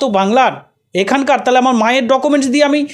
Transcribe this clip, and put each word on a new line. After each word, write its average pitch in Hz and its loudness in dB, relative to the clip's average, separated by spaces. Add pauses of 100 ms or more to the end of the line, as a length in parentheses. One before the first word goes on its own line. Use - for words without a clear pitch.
তো 269 -2
বাংলার 202 0 (420)
এখানকার, 262 0
তাহলে 254 0
আমার 254 2
মায়ের 233 0
ডকুমেন্টস 269 0
দিয়ে 285 2
আমি 285 0